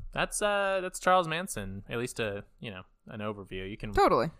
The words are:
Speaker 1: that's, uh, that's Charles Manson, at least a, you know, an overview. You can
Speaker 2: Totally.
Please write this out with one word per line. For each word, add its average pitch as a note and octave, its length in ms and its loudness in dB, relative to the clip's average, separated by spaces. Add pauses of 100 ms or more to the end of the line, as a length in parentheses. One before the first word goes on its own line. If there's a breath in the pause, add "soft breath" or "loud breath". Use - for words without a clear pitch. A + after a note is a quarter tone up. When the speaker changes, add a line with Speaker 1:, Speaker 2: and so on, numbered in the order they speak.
(120)
Speaker 1:
that's, - 320 -2
uh, G3+ 380 2
that's F3+ 180 -6
Charles F#3 280 6
Manson, G#2+ 640 -4
at A#2 80 -2
least B2 220 -4
a, G2+ 240 -2 (160)
you B2 100 -10
know, F#2 140 -12 (240)
an G#2+ 140 -10
overview. G2 460 -6
You G#2+ 100 -8
can G#2 160 -8
Speaker 2:
Totally. E3+ 360 6 (100)